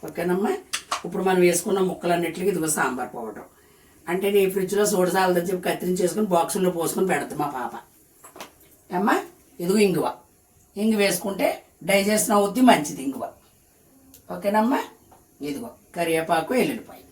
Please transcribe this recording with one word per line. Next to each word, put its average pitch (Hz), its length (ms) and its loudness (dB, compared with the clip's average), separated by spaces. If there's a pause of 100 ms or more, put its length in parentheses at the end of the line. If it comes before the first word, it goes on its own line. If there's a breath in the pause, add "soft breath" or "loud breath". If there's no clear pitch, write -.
ఓకేనమ్మా? 185 460 -2 (520)
ఇప్పుడు 190 220 -6
మనం 185 200 4
వేసుకున్న 190 320 2 (100)
ముక్కలన్నిటికీ 175 640 -2
ఇదిగో 156 240 -2
సాంబార్ 127 380 -4
పౌడర్. - 320 -12 (640 soft breath)
అంటే, 190 240 0
నీ 196 60 8 (140)
ఫ్రిడ్జ్లో 196 360 0
సోడా 180 260 2
చాలదని 180 320 2
చెప్పి 180 180 -4
కత్తిరించేసుకుని 185 680 -2
బాక్సుల్లో 180 440 2
పోసుకొని 185 320 0
పెడతా 139 300 -4
మా 147 60 -2 (100)
పాప. 117 160 -8 (1200)
ఏమ్మా, 220 180 2 (480)
ఇదిగో 196 240 2
ఇంగువ. 156 200 0 (680)
ఇంగు 214 280 2
వేసుకుంటే 196 440 -2 (420)
డైజెషన్ 208 480 2
అవుద్ది, 202 320 2
మంచిది 151 380 2
ఇంగువ. - 180 -8 (1080)
ఓకేనమ్మా? 214 440 2 (680)
ఇదిగో 233 220 -8 (260)
కరివేపాకు, 165 680 0
ఎల్లుల్లిపాయ. 127 400 -4 (100)